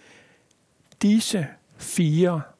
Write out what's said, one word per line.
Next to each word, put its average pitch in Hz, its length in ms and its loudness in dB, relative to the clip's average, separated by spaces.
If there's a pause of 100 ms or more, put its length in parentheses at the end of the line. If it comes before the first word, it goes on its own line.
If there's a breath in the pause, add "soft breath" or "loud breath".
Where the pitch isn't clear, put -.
(1040 soft breath)
Disse 208 440 0 (300)
fire 165 680 0 (180)